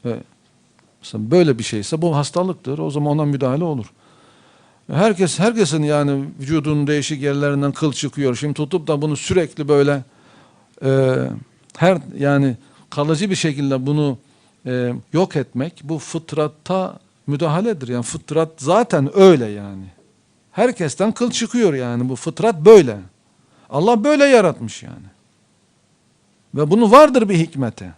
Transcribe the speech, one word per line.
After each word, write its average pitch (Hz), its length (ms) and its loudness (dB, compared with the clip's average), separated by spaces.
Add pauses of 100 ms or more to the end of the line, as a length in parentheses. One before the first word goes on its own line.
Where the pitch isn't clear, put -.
Ve 117 140 -8 (800)
mesela 110 300 -8
böyle 156 280 4
bir 110 40 -6
şeyse 113 380 -6
bu 165 140 0
hastalıktır. 151 640 -4
O 156 120 -4
zaman 147 200 -2
ona 151 140 0
müdahale 139 380 -2
olur. 139 300 -6 (1000)
Herkes, 180 480 0
herkesin 180 440 0
yani 143 420 0 (140)
vücudunun 147 480 -2
değişik 147 340 -4
yerlerinden 143 500 -2
kıl 151 220 -2
çıkıyor. 135 420 -4
Şimdi 147 180 -6
tutup 151 340 -4
da 147 140 0
bunu 151 140 -2
sürekli 160 520 -4
böyle, 143 360 2 (800)
e, 135 320 2 (600)
her 180 200 4 (200)
yani 139 400 0 (320)
kalıcı 156 400 -2
bir 185 60 -2
şekilde 139 500 -4
bunu, 147 320 -2 (480)
e, 123 280 -4 (200)
yok 170 220 0
etmek 135 480 -6
bu 147 160 -8
fıtrata 160 1000 -6 (280)
müdahaledir. 156 600 -2
Yani 120 160 -6
fıtrat 160 540 -4
zaten 156 640 0
öyle 170 260 6
yani. 101 400 -12 (640)
Herkesten 196 600 -2
kıl 240 200 -2
çıkıyor 226 420 0
yani. 123 360 -4
Bu 131 60 -6
fıtrat 165 500 -2
böyle. 156 340 8 (720)
Allah 208 340 0
böyle 285 220 4
yaratmış 190 580 2
yani. - 220 -20 (1500)
Ve 147 160 0
bunu 214 200 4
vardır 254 380 6
bir 185 80 2
hikmeti. 127 600 -4